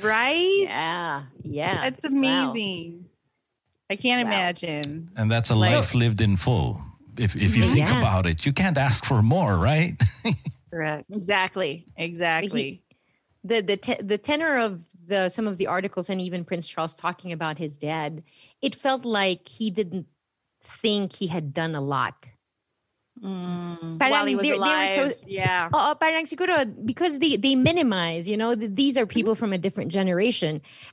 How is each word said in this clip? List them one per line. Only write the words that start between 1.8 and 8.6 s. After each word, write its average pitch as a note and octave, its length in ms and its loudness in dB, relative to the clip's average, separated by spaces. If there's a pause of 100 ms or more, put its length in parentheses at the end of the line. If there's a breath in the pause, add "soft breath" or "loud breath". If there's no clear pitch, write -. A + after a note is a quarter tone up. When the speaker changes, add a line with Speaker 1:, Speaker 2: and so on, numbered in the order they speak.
Speaker 1:
That's - 140 -8
Speaker 2:
Wow. D4 100 -6
Speaker 1:
amazing. A3 920 -2 (840)
I G3+ 60 -4
can't B3 260 2
Speaker 2:
Wow. A3 80 -2
Speaker 1:
imagine. E3 880 -4
Speaker 3:
And A2 120 2
that's A2+ 220 2
a A2+ 60 4
Speaker 1:
Like A2 180 6
Speaker 3:
life - 220 2
lived A#2 240 4
in G2+ 160 4
full. D#2+ 440 0 (380)
If, G#2+ 160 0
if G2+ 220 2
you A2 80 8
Speaker 1:
Mm-hmm. C3 100 4
Speaker 3:
think B2+ 160 4
Speaker 2:
Yeah. - 80 4
Speaker 3:
about F#2 280 2
it, E2 200 -2
you C#3 60 4
can't F3 260 2